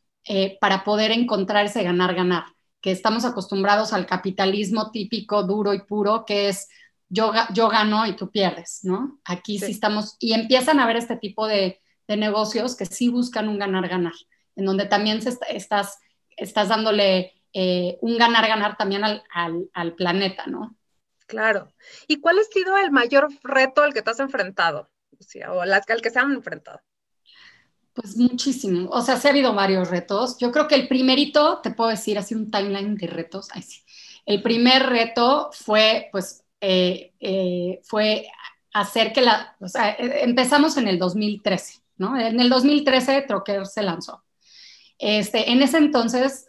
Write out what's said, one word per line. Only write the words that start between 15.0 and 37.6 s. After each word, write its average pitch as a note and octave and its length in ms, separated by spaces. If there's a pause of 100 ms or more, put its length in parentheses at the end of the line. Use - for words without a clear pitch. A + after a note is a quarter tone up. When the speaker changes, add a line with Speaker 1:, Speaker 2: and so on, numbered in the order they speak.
Speaker 1:
se B3 80
est-, B3 180
estás, G3+ 500 (380)
estás G#3 320
dándole, G3+ 640 (220)
eh, F3+ 480
un A#3 160
ganar-ganar A3 580
también G3+ 260
al, G#3+ 200 (100)
al, E3+ 400
al E3+ 220
planeta, F#3+ 520
¿no? - 300 (500)
Speaker 2:
Claro. A3 460 (340)
¿Y D4 140
cuál E4+ 180
ha G#4+ 60
sido F#4+ 320
el G4 140
mayor C#4 400 (120)
reto C4+ 400
al D4 120
que G#3+ 80
te A3 80
has A#3+ 100
enfrentado? F#3+ 720 (280)
O - 40
sea, - 320
o F3+ 100
las, G3 240
al A3+ 140
que A3+ 80
se A#3+ 80
han C#4 140
enfrentado. E3+ 480 (1200)
Speaker 1:
Pues G3+ 160
muchísimo. A#3 760
O B3 120
sea, B3 160
sí C#4 100
ha - 20
habido C4+ 220
varios F#3+ 380
retos. G3 480
Yo A#3+ 140
creo D4+ 140
que D4 80
el C4 140
primerito, D4 760
te - 80
puedo A#3 200
decir G#3+ 260
así G#3 180
un A3 160
timeline G3+ 440
de F3+ 120
retos. E3+ 460
Ay, - 80
sí. - 220 (420)
El G#3 180
primer A#3+ 440
reto A#3+ 640
fue, A3 580
pues, - 320 (200)
eh, F#3 580
eh, F3+ 640